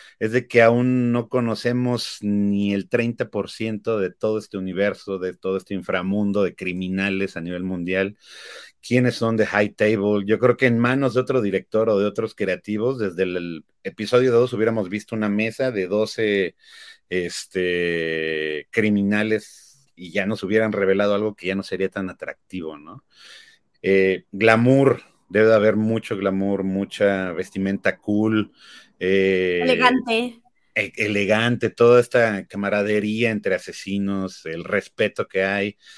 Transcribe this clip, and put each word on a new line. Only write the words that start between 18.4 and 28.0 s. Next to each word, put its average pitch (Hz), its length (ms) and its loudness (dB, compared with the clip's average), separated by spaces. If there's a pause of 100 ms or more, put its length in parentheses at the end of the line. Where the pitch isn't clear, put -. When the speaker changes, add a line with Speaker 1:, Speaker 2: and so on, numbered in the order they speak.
Speaker 1:
criminales 107 1200 -2
y 90 160 -18
ya 95 160 -2
nos 107 160 -4
hubieran 107 300 0
revelado 101 420 2
algo 104 220 -4
que - 100 -14
ya 92 80 -2
no 98 80 -4
sería 95 280 -4
tan 95 200 -8
atractivo, 78 680 -12
¿no? 80 280 -20 (760)
Eh, 95 500 2
glamour. 117 680 4 (260)
Debe 107 220 4
de 110 60 8
haber 107 200 4
mucho 110 440 -2
glamour, 98 460 -2
mucha 95 680 0
vestimenta 98 640 -2
cool, 107 560 0 (480)